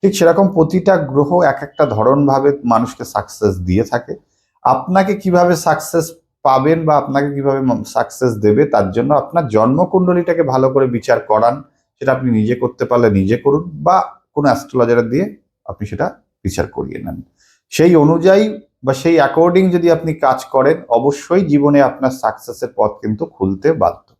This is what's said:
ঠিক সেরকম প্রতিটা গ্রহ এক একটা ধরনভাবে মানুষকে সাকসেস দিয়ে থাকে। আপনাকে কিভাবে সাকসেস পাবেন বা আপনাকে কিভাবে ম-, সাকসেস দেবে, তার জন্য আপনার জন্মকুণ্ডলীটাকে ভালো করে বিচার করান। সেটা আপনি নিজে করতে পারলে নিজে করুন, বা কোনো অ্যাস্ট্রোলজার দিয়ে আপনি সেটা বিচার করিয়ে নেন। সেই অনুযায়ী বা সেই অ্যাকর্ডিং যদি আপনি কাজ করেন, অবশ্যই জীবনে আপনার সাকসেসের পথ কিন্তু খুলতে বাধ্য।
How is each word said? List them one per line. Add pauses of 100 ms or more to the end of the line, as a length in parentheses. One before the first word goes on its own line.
ঠিক
সেরকম
প্রতিটা
গ্রহ (100)
এক
একটা
ধরনভাবে (160)
মানুষকে
সাকসেস (140)
দিয়ে
থাকে। (500)
আপনাকে
কিভাবে
সাকসেস (380)
পাবেন
বা
আপনাকে
কিভাবে
ম-,
সাকসেস (140)
দেবে,
তার
জন্য
আপনার
জন্মকুণ্ডলীটাকে
ভালো
করে
বিচার
করান। (420)
সেটা
আপনি
নিজে
করতে
পারলে (100)
নিজে
করুন, (220)
বা (380)
কোনো
অ্যাস্ট্রোলজার
দিয়ে (400)
আপনি
সেটা (360)
বিচার
করিয়ে
নেন। (520)
সেই
অনুযায়ী (380)
বা
সেই
অ্যাকর্ডিং (120)
যদি
আপনি
কাজ
করেন, (120)
অবশ্যই
জীবনে
আপনার (100)
সাকসেসের
পথ (100)
কিন্তু
খুলতে
বাধ্য। (120)